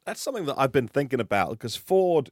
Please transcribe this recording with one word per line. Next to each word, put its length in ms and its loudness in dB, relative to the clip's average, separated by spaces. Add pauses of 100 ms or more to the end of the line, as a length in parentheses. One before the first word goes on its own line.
That's 160 -8
something 240 -6
that 120 -4
I've 140 2
been 160 2
thinking 320 -2
about, 400 0
'cause 160 -8
Ford 560 2